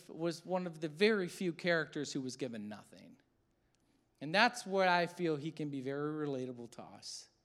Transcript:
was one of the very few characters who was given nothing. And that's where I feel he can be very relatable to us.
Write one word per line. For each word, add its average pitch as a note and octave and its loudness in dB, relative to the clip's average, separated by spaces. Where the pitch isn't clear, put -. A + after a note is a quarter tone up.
was E3 -2
one F3+ -2
of D#3+ -10
the D#3+ -4
very F#3 4
few F3 -2
characters D#3 0
who C#3+ -4
was B2+ -6
given A2+ -6
nothing. F#2 -16
And D#3 -2
that's A3+ 4
where F#3+ 4
I F3 6
feel E3+ 0
he D3 -4
can D3+ -4
be C#3 -4
very D3 -2
relatable B2+ -4
to A2+ -12
us. - -12